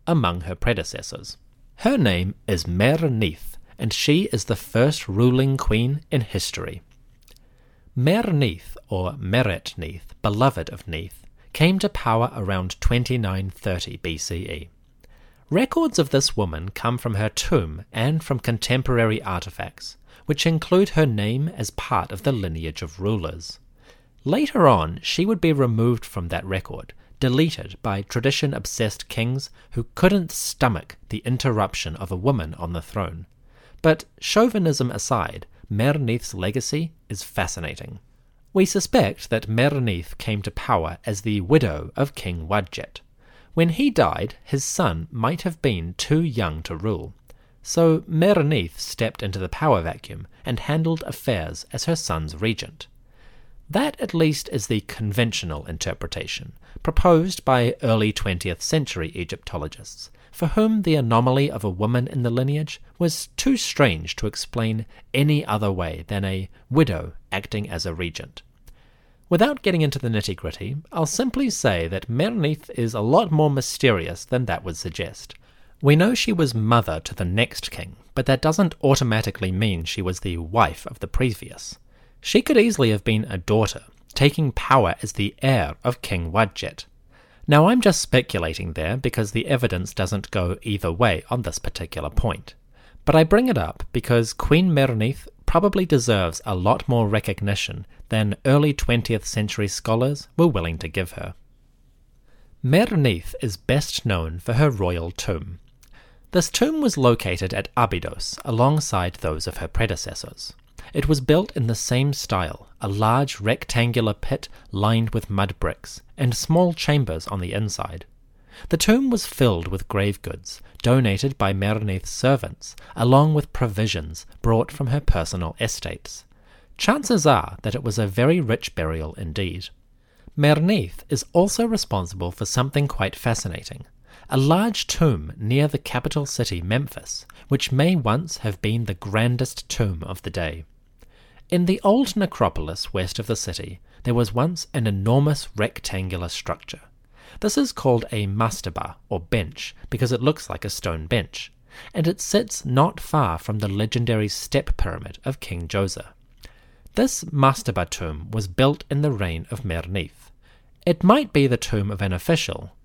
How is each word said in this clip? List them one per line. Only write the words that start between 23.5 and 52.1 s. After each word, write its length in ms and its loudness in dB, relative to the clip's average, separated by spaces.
Later 420 2
on, 380 4
she 220 0
would 160 0
be 100 4
removed 540 2
from 240 -8
that 160 -4
record, 480 -6
deleted 640 0
by 200 -2
tradition-obsessed 1080 -2
kings 400 -2
who 220 -4
couldn't 380 4
stomach 640 -2
the 160 -4
interruption 720 0
of 140 -8
a 40 -2
woman 380 0
on 180 -6
the 100 -4
throne. 440 -8
But 240 2
chauvinism 680 2
aside, 580 -4
Merneith's 640 0
legacy 600 -2
is 140 -8
fascinating. 760 -6
We 120 6
suspect 640 0
that 200 -2
Merneith 680 0
came 260 -4
to 80 -6
power 540 -2
as 160 -4
the 200 -2
widow 560 2
of 180 -2
King 320 -6
Wadjet. 540 -4
When 140 4
he 220 2
died, 460 2
his 180 -2
son 480 -2
might 300 -2
have 200 -6
been 360 -2
too 240 2
young 420 -2
to 140 -8
rule. 360 -4
So 460 4
Merneith 720 2
stepped 420 -4
into 180 -4
the 100 -4
power 320 2
vacuum 440 -8
and 120 -2
handled 480 -2
affairs 680 -4
as 100 -4
her 140 0
son's 420 -4